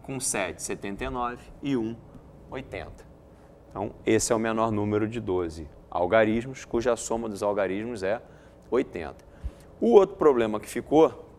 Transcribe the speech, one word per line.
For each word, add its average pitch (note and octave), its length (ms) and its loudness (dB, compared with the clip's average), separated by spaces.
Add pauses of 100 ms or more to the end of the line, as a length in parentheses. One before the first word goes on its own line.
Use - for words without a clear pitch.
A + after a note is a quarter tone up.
com C3+ 160 -6
sete, F#2 420 -4
setenta G2+ 420 -8
e C3 60 -6
nove, B2 340 -6 (180)
e C#3 140 -2
um, A2+ 200 -2 (540)
oitenta. - 580 -12 (600)
Então, G2 220 -6 (140)
esse A2 260 2
é A#2 40 4
o A2 40 0
menor A2+ 320 0
número G#2 360 0
de A2+ 120 -6
doze F2 500 -4 (220)
algarismos, A2 760 2
cuja A#2 300 0
soma A2+ 320 -6
dos G2+ 160 -6
algarismos G#2 580 -2
é G2+ 200 -2 (500)
oitenta. F2 540 -4 (540)
O A3+ 120 4
outro G3 240 8
problema A#2 440 4
que - 80 -12
ficou C#3 720 2